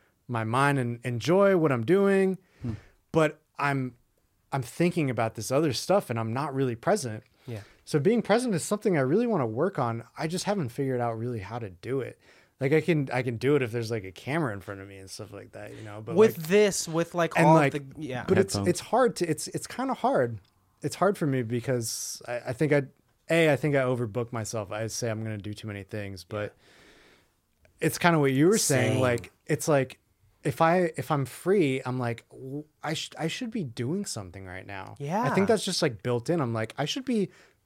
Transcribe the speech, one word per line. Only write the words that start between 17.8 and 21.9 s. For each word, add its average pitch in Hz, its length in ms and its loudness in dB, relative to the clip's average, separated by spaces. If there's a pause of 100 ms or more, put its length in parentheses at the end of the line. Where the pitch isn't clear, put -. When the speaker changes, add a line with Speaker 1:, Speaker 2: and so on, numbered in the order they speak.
Speaker 3:
yeah. 127 280 -8
Speaker 1:
but 190 120 4
it's, 190 160 2
Speaker 2:
Headphones. 202 160 2
Speaker 1:
it's 175 100 0
hard 240 380 2
to, 180 120 0
it's, - 200 -2
it's - 180 -6
kinda 262 260 -4
hard. 135 460 0 (420)
It's 147 140 -6
hard 190 220 2
for 170 100 -2
me 131 160 0
because 117 840 -4